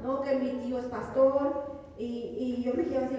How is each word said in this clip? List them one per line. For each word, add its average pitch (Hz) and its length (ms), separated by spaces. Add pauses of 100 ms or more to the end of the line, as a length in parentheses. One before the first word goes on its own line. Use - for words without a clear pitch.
¿no? 269 200
Que 269 180
mi 247 120
tío 247 280
es 247 60
pastor, 269 960 (180)
y, 226 60 (340)
y 247 240
yo 247 100
me 339 120
quedo 262 200
así, 262 140